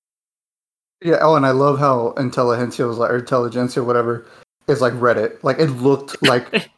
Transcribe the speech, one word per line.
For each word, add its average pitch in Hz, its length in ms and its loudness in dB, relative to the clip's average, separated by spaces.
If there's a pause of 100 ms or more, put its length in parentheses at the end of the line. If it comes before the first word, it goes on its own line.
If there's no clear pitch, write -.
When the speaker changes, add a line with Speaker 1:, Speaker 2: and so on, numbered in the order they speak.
(1000)
Speaker 1:
Yeah. 165 200 2
Oh, 160 140 4
and 139 100 2
I 135 60 2
love 135 280 2
how 127 340 0
Intelligentsia 123 760 -2
was 117 100 -6
like, 117 140 -2
or 123 80 0
Intelligentsia, 123 640 -2
whatever, 120 420 -2 (420)
is 135 140 0
like 120 120 2
Reddit. 117 500 0
Like, 131 160 0
it 160 100 2
looked 131 540 0
Speaker 2:
<laughs> - 40 4
Speaker 1:
like 127 500 -2